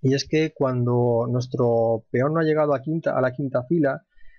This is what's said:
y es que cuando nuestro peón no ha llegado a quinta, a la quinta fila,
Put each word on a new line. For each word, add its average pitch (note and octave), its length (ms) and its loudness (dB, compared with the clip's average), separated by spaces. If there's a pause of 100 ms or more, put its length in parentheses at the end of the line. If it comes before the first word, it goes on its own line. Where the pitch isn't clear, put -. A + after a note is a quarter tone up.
y C3+ 140 2
es C3+ 120 -4
que D#3 260 0
cuando B2 760 0
nuestro A#2 840 0
peón C3+ 220 0
no E3 80 0
ha - 20 0
llegado D3+ 300 2
a C#3 80 -2
quinta, D#3 360 -2
a B2+ 40 0
la C3 100 0
quinta C3 320 -4
fila, D3+ 420 0 (340)